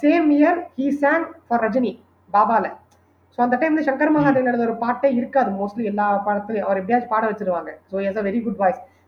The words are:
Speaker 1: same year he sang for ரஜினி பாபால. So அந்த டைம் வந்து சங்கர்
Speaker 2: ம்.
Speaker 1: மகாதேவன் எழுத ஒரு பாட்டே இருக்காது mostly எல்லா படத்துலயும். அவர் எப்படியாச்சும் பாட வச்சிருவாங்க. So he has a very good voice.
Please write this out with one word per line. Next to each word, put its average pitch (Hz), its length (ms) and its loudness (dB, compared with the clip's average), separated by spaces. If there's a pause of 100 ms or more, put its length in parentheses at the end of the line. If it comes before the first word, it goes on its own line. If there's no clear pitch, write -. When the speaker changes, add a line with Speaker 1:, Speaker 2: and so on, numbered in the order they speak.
Speaker 1:
same 311 300 4
year 294 240 4 (220)
he 269 180 -2
sang 285 280 2 (220)
for 233 160 0
ரஜினி 220 320 0 (400)
பாபால. 208 320 4 (760)
So 240 60 2
அந்த 247 120 2
டைம் 311 180 0
வந்து 302 140 0
சங்கர் 302 220 2
Speaker 2:
ம். 302 60 4
Speaker 1:
மகாதேவன் 262 300 2
எழுத 240 160 0
ஒரு 226 140 -2
பாட்டே 247 380 -2
இருக்காது 240 360 0
mostly 202 340 -6
எல்லா 208 220 -2 (100)
படத்துலயும். 202 500 -4
அவர் 196 100 0
எப்படியாச்சும் 233 320 -2
பாட 220 180 0
வச்சிருவாங்க. 180 440 -4 (140)
So 190 160 -6
he 196 40 -4
has 196 140 -4
a 214 40 -2
very 202 200 -2
good 208 140 -4
voice. 185 240 0 (280)